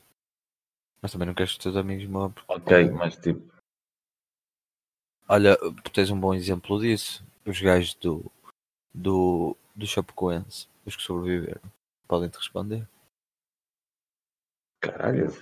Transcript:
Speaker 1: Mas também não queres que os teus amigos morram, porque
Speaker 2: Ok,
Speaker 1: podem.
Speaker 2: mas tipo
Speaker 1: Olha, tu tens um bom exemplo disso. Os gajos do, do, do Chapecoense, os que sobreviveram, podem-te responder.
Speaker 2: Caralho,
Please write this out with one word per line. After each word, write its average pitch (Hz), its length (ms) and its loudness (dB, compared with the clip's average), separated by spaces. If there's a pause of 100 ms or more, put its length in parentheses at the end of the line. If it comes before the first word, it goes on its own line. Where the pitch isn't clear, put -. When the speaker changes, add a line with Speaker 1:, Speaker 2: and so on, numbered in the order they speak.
(1000)
Speaker 1:
Mas 101 120 -8
também 87 140 -4
não 90 80 -6
queres 92 180 -2
que - 60 -10
os - 40 -18
teus 95 140 -4
amigos 98 300 -4
morram, 98 260 -4
porque - 200 -10
Speaker 2:
Ok, 87 320 6
Speaker 1:
podem. 85 140 4
Speaker 2:
mas 85 180 -4
tipo - 360 -4 (1800)
Speaker 1:
Olha, 101 280 8
tu - 340 -6
tens 98 200 2
um 98 100 -2
bom 95 140 2
exemplo 92 460 -2
disso. - 440 -2 (220)
Os 92 140 -4
gajos 90 340 4
do, - 360 -6 (640)
do, 90 600 2 (180)
do 104 120 -8
Chapecoense, - 840 -4 (160)
os 98 120 -12
que - 60 -12
sobreviveram, 87 600 -4 (440)
podem-te 87 300 -2
responder. 107 500 -8 (1900)
Speaker 2:
Caralho, - 480 -2 (140)